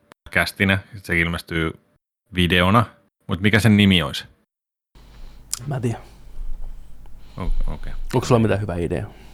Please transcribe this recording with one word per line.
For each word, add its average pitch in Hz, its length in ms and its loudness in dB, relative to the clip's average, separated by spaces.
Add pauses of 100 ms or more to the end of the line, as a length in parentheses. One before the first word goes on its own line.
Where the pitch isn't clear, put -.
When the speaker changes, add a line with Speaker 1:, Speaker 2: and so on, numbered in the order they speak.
(300)
Speaker 1:
kästinä, 95 480 0 (240)
se 87 180 -2
ilmestyy 82 520 -2 (600)
videona, 92 500 4 (420)
mut 87 140 -6
mikä 104 200 4
sen 104 160 6
nimi 98 260 6
olisi? 69 220 -6 (1400)
Speaker 2:
Mä 143 100 -4
en 120 60 -6
tiedä. 117 160 -4 (1400)
Speaker 1:
O-, - 360 0
okei. - 180 -8 (220)
Speaker 2:
Onks 131 140 0
sulla 120 120 6
mitään 104 200 2
hyvää 98 160 -4
ideaa? 85 340 -4 (240)